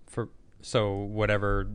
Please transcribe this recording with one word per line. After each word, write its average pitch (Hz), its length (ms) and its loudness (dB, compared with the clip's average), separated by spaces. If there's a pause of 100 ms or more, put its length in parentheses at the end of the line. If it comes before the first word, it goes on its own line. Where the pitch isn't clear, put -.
For, - 240 -8 (320)
so 104 320 2
whatever 101 800 0